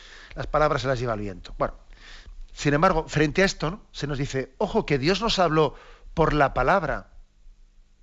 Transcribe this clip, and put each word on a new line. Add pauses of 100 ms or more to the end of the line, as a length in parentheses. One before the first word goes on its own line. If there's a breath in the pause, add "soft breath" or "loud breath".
(360 loud breath)
las
palabras
se
las
lleva
el
viento.
Bueno, (800 loud breath)
sin
embargo,
frente
a
esto,
¿no?,
se
nos
dice,
ojo,
que
Dios
nos
habló (400 loud breath)
por
la
palabra. (920)